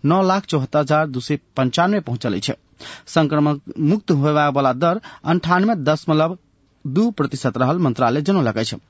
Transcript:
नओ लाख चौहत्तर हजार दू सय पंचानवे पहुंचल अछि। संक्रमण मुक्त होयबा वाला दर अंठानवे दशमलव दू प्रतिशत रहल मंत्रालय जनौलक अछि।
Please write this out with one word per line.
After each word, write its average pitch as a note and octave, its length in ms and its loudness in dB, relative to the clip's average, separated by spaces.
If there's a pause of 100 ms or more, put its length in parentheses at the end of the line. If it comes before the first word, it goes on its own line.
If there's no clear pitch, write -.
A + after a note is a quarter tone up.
नओ F3 220 2
लाख F#3+ 180 0
चौहत्तर D3+ 340 -2
हजार D3+ 280 0
दू B2+ 120 -6
सय D3 200 -4 (180)
पंचानवे E3+ 420 0
पहुंचल A#2+ 380 -4
अछि। G#2+ 160 -6 (540)
संक्रमण D3+ 520 2 (300)
मुक्त G3+ 220 0
होयबा D3 440 2
वाला C3+ 180 2
दर E3+ 260 0 (340)
अंठानवे F3+ 500 2
दशमलव D#3 540 0 (480)
दू F#3 320 0
प्रतिशत C3+ 400 -4
रहल C3 240 0
मंत्रालय C3 400 2
जनौलक C#3+ 360 0
अछि। A2+ 180 -4 (140)